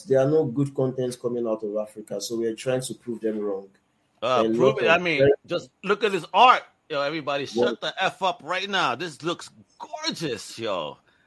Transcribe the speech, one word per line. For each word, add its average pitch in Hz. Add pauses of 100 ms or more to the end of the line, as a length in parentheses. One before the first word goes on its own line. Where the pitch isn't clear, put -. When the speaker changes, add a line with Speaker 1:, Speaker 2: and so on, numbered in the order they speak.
Speaker 1:
there 131
are 135
no 156
good 139
contents 127
coming 120
out 110
of 104
Africa, 107
so 117
we're 113
trying 131
to 117
prove 113
them 110
wrong. 98 (540)
Speaker 2:
Uh, 120
Speaker 1:
A 113
Speaker 2:
prove 113 (180)
Speaker 1:
lot 131
Speaker 2:
it. -
I 165
Speaker 1:
of 180
Speaker 2:
mean, 165
Speaker 1:
very 139 (140)
Speaker 2:
just 170 (120)
look 202
at 202
this 165
art. 220 (280)
Yo, 143
everybody, 143
Speaker 1:
Yeah. 120
Speaker 2:
shut 117
the 156
F 185
up 180
right 185
now. 165
This 151
looks 170 (300)
gorgeous, 170
yo. 90 (280)